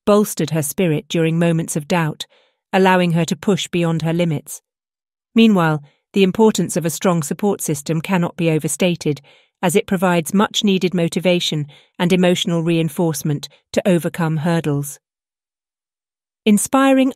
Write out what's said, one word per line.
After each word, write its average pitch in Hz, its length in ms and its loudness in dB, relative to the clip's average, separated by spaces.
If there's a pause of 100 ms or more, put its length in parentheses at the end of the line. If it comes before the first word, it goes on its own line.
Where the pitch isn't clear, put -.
bolstered 202 440 2
her 160 120 -2
spirit 156 460 -2
during 165 320 0
moments 170 380 0
of 147 100 -6
doubt, 165 380 -2 (480)
allowing 185 400 4
her 170 120 0
to 170 100 -4
push - 340 -2
beyond 165 320 -2
her 165 120 -2
limits. 170 480 -4 (720)
Meanwhile, 175 500 4 (300)
the 196 100 4
importance 190 540 2
of 160 80 -2
a 165 40 -2
strong 170 340 0
support - 360 -2
system 160 420 -4
cannot 175 360 -2
be 165 120 0
overstated, 156 720 -2 (400)
as 175 140 0
it 214 120 0
provides 175 460 0
much-needed 190 600 0
motivation 170 760 -2 (300)
and 180 160 0
emotional 180 480 2
reinforcement 160 880 -2 (240)
to - 140 -2
overcome 160 500 0
hurdles. 151 640 -2 (1500)
Inspiring 262 720 2